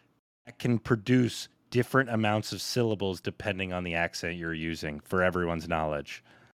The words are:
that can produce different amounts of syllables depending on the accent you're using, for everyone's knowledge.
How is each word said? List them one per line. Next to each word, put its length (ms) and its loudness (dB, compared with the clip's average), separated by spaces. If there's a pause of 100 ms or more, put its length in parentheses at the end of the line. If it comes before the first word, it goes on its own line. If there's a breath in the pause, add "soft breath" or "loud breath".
(460 soft breath)
that 140 -20
can 200 2
produce 680 2 (220)
different 400 2
amounts 440 2
of 80 -6
syllables 600 0
depending 520 -4
on 100 -2
the 100 -4
accent 440 -2
you're 160 -4
using, 480 -4
for 200 0
everyone's 460 2
knowledge. 560 -4 (340 soft breath)